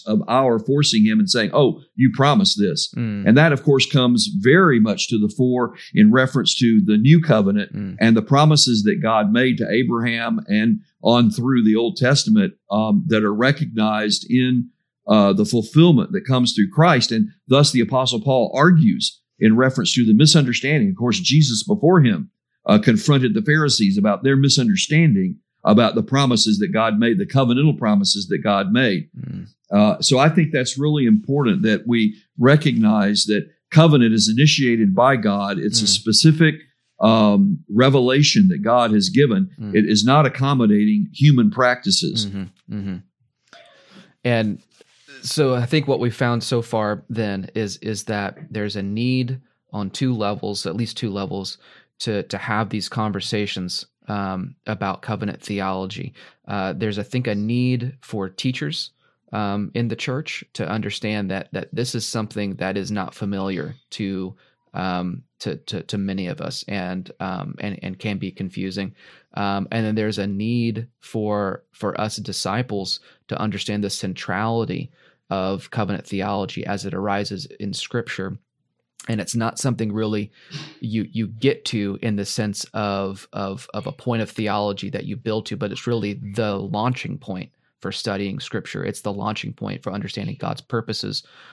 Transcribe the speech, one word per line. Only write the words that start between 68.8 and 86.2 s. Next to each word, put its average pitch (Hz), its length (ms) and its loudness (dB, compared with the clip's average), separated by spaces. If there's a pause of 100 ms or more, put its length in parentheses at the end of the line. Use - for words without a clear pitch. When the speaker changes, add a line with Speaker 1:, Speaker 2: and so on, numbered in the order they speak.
Speaker 2:
Um, 98 380 -4
and 113 140 -2
then 107 100 -4
there's 107 240 -4
a 101 80 -4
need 113 600 -4 (120)
for, 104 720 -6
for - 280 -8
us 107 180 -6
disciples 101 800 -6 (300)
to - 120 -6
understand 104 420 -6
the 98 60 -4
centrality 101 1000 -6 (400)
of 95 400 -6
covenant 101 340 -6
theology 101 600 -6
as 98 200 -8
it 98 80 -8
arises 101 520 -6 (140)
in 101 140 -8
Scripture. 110 640 -8 (720)
And 110 100 -4
it's 95 160 -8
not 113 240 -4
something 117 320 -4
really 107 400 -4 (480)
you, 107 320 -6
you 110 160 -4
get 113 380 -2
to 101 380 -6
in 107 140 -4
the 101 80 -6
sense 107 480 -6
of, 98 600 -6
of, 98 400 -10
of 104 140 -10
a - 40 -8
point 117 300 -6
of 104 80 -8
theology 104 640 -6
that - 140 -10
you 104 120 -10
build 110 300 -6
to, 101 100 -10
but 101 140 -8
it's - 160 -12
really 107 260 -4
the 101 420 -6